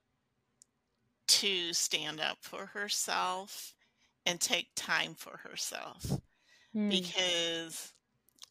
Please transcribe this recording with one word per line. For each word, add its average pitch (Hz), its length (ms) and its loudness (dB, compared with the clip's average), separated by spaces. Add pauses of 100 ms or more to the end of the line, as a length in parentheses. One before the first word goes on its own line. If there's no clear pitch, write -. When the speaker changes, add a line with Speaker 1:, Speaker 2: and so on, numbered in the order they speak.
(1300)
Speaker 1:
to 180 460 4
stand 156 480 0
up - 180 -2
for 196 280 -10
herself 185 1080 -2 (540)
and 175 120 2
take - 360 2
time 160 400 0
for - 220 -14
herself. - 800 -4 (540)
Speaker 2:
Hmm. 208 160 2
Speaker 1:
Because, 175 1040 0 (560)